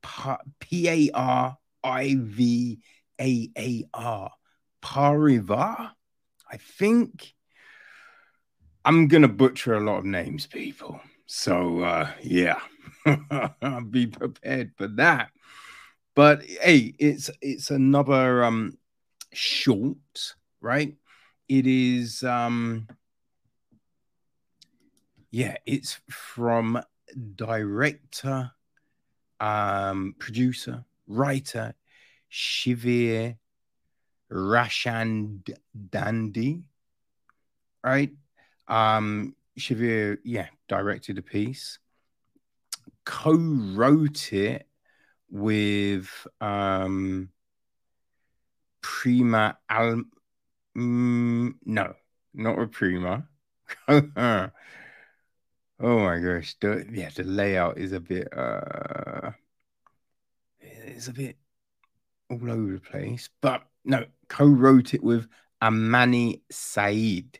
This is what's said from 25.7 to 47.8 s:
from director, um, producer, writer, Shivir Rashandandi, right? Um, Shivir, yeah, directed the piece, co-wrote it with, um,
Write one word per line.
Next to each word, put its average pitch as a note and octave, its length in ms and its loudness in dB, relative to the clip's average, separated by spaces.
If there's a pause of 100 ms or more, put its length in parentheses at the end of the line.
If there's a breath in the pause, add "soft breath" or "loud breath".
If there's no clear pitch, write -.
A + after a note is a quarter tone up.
from A#2 720 -2 (540)
director, B2 1160 -4 (880)
um, G2 760 -2
producer, B2 680 -4 (220)
writer, A#2+ 680 -4 (560 soft breath)
Shivir A#2+ 1080 -2 (960)
Rashandandi, A2 2250 -4 (1200)
right? C#3 260 0 (560)
Um, A2 720 0 (200)
Shivir, A2 680 -2
yeah, A#2 240 -6 (200)
directed G2+ 480 -4
the F#2 60 -10
piece, A2 560 -8 (1300)
co-wrote D3 1300 2
it G#2 340 -2 (640)
with, G2+ 960 -2 (140)
um, F#2+ 880 -2 (1500)